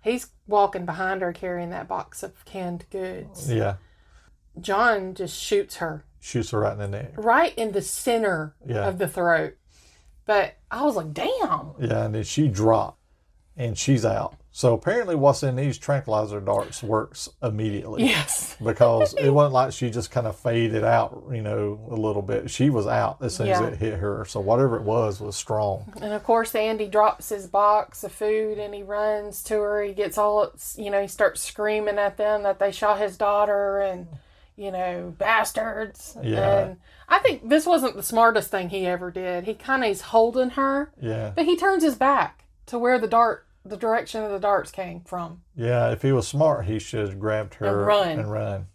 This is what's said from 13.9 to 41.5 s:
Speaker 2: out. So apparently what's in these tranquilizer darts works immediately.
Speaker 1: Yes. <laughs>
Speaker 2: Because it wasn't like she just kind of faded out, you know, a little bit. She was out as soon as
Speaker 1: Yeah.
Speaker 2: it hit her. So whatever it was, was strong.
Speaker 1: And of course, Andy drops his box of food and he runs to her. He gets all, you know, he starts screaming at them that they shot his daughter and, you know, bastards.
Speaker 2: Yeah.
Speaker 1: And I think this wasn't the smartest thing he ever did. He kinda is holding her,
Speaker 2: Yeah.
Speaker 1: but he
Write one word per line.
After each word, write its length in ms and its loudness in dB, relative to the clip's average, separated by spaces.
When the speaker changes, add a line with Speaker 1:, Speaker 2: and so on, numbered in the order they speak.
Speaker 2:
out. 320 -2
So 200 4
apparently 420 0
what's 260 4
in 140 -2
these 220 -2
tranquilizer 600 -2
darts 440 -2
works 460 -2
immediately. 640 -2
Speaker 1:
Yes. 540 -2
<laughs> 40 -10
Speaker 2:
Because 520 4
it 160 4
wasn't 240 6
like 180 4
she 180 -4
just 200 -6
kind 160 -2
of 100 -6
faded 480 0
out, 480 2
you 100 -4
know, 380 -4
a 60 -6
little 260 0
bit. 280 -4
She 200 2
was 160 0
out 360 0
as 120 -4
soon 140 -2
as 120 4
Speaker 1:
Yeah. 80 2
Speaker 2:
it 100 -8
hit 200 -2
her. 280 -4
So 140 -6
whatever 360 4
it 60 -4
was, 380 0
was 160 -8
strong. 540 -2
Speaker 1:
And 100 -6
of 100 -6
course, 320 2
Andy 320 0
drops 440 2
his 160 -8
box 580 2
of 80 -10
food 460 -2
and 160 -8
he 80 -12
runs 640 -4
to 160 -2
her. 220 0
He 120 -4
gets 240 -2
all, 340 2
you 140 -8
know, 100 2
he 80 -4
starts 320 2
screaming 580 -2
at 200 0
them 260 0
that 140 0
they 140 2
shot 280 2
his 160 -2
daughter 640 2
and, 260 -2
you 160 -10
know, 480 -4
bastards. 1040 -2
Speaker 2:
Yeah. 360 2
Speaker 1:
And 180 -2
I 120 4
think 280 0
this 180 4
wasn't 300 2
the 60 -10
smartest 480 4
thing 180 -4
he 180 -4
ever 240 -2
did. 340 -4
He 100 -4
kinda 320 -2
is 160 -2
holding 480 4
her, 500 -2
Speaker 2:
Yeah. 340 -4
Speaker 1:
but 120 2
he 100 4